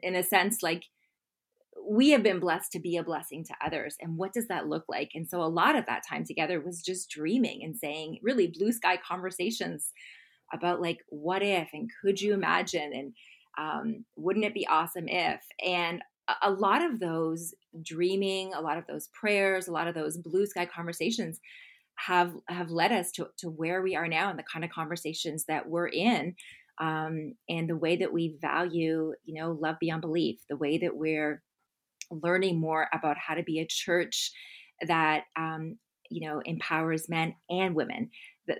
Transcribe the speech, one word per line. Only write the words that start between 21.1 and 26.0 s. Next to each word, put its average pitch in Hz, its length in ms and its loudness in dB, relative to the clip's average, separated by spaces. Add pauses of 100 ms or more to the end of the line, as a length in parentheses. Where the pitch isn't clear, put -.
have, 175 380 4 (140)
have 170 240 -4
led 165 200 4
us 180 200 0
to, - 160 -6 (100)
to 175 120 -8
where 165 320 -2
we 185 140 0
are 165 120 0
now 165 220 2
and 160 100 -4
the - 40 -10
kind 165 200 -6
of 170 80 -4
conversations 160 760 -4
that 156 220 -2
we're 170 200 0
in, 175 480 0 (460)